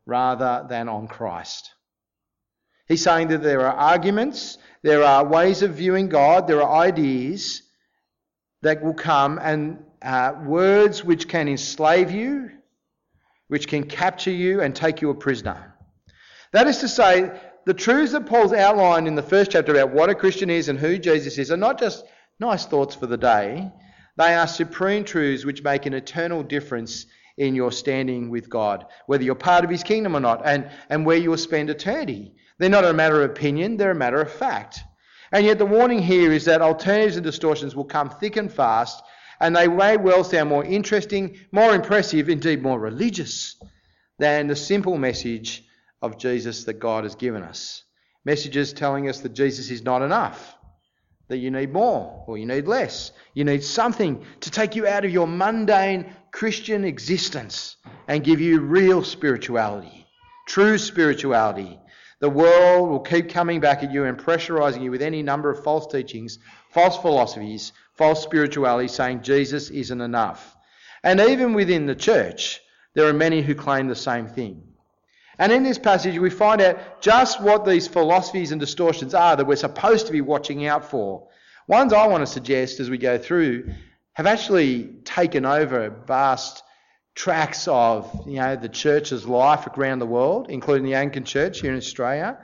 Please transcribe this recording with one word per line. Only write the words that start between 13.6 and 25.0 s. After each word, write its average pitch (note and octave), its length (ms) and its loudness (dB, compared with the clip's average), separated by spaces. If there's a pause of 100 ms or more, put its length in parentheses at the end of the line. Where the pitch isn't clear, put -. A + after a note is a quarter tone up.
can D3 160 -4
capture F#3 480 -4
you F#3 300 0
and C3+ 160 -2
take D#3+ 260 -2
you D3 80 0
a C#3 40 -2
prisoner. A2+ 600 -6 (800)
That B3 160 6
is C#4 100 0
to B3+ 100 -6
say, F#3 420 4 (340)
the F#3 100 0
truths B3+ 380 2
that C4 140 -4
Paul's G#3+ 260 4
outlined G3 560 4
in D3+ 80 -2
the C#3+ 60 -2
first G3 280 2
chapter D#3 220 2
about C3+ 200 4
what D#3+ 180 4
a G3 40 0
Christian F#3+ 360 -2
is D#3+ 180 -2
and C3+ 100 -4
who E3+ 200 -2
Jesus D#3 400 0
is C3+ 120 -6
are E3 60 0
not A#3 240 -2
just - 240 -4 (360)
nice G#3+ 260 -4
thoughts C#3 300 -2
for B2+ 100 -8
the A#2+ 100 -4
day. A#2+ 540 0 (460)
They E3+ 180 4
are E3 140 2
supreme F#3+ 560 -2